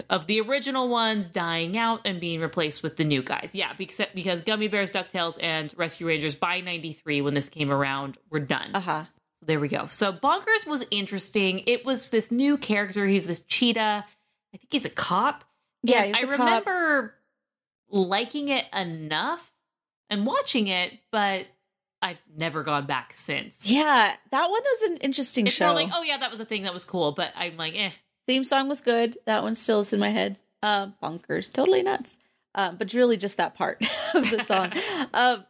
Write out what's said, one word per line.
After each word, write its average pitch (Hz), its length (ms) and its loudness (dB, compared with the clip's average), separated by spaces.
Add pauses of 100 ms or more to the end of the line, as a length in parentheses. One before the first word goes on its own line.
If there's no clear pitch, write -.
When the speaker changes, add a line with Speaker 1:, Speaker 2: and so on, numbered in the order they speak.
Speaker 1:
Of 165 180 0
the 214 140 2
original 262 480 -2
ones 220 400 0
dying 170 480 -4
out 226 300 0
and 185 120 -4
being 165 220 -4
replaced 156 420 -2
with 160 140 -6
the 160 80 0
new 143 180 2
guys. - 300 -6
Yeah, 185 240 -6
because, 196 380 -4
because 180 260 -2
Gummy 214 280 -2
Bears, 202 220 0
DuckTales, 180 480 -4
and 160 380 -4
Rescue 165 300 -4
Rangers 156 280 0
by 180 280 -2
ninety-three, 160 580 -4
when 143 140 0
this 143 160 -2
came 147 200 -4
around, 139 460 -2 (140)
were 156 100 -2
done. 139 320 -4
Speaker 2:
Uh-huh. 175 320 -2 (340)
Speaker 1:
So - 60 -20
there 156 160 2
we 147 80 0
go. 151 200 -4
So 196 260 0
Bonkers 392 520 2
was 285 240 -4
interesting. 196 760 -2
It 240 180 2
was 254 240 0
this 220 220 0
new 277 260 4
character. 202 500 0
He's 196 200 4
this 170 160 -4
cheetah. 220 640 0 (480)
I - 20 -20
think - 140 -20
he's 285 160 0
a - 40 -4
cop. 226 540 0 (380)
Speaker 2:
Yeah, 233 220 4
Speaker 1:
And 202 120 0
Speaker 2:
he's 247 80 2
Speaker 1:
I 262 80 -2
Speaker 2:
a 285 60 0
cop. 247 80 4
Speaker 1:
remember 285 680 2 (760)
liking 208 580 0
it 269 160 0 (100)
enough 170 760 -4 (600)
and 208 160 0
watching 277 420 2
it, 185 240 0 (180)
but 196 360 0 (560)
I've 175 160 -6 (180)
never 156 260 -2
gone 143 240 0
back 135 280 -4
since. - 560 -6
Speaker 2:
Yeah, 269 440 6 (160)
that 320 200 0
one 440 120 0
was 523 280 0
an 330 80 -4
interesting 262 480 0
Speaker 1:
It's - 100 4
Speaker 2:
show. - 100 4
Speaker 1:
more 175 80 6
like, - 200 0
"Oh, 339 80 0
yeah, 294 160 0
that - 120 -4
was 220 100 -12
a 226 40 -8
thing. 208 200 -6
That 185 100 -6
was 180 100 -8
cool." 156 280 0
But 170 240 -4
I'm 175 200 -6
like, 160 180 -6
"Eh." 202 160 -2 (360)
Speaker 2:
Theme 262 180 2
song 269 240 2
was 285 120 -4
good. 233 460 2
That 220 160 2
one 220 140 -2
still 214 240 2
is 202 120 -2
in 208 80 2
my 208 100 2
head. 196 280 -2 (240)
Uh, 202 260 0 (140)
bonkers. - 500 -4
Totally 370 300 4
nuts. - 360 -4 (360)
Uh, 190 180 0
but 190 200 -6
really 240 240 6
just 190 220 -4
that 170 160 0
part - 280 -2 (160)
<laughs> 622 160 -4
of 254 160 4
the 226 140 0
song. 190 280 2 (200)
Speaker 1:
<laughs> 311 220 -4
Speaker 2:
Uh, 247 240 4 (120)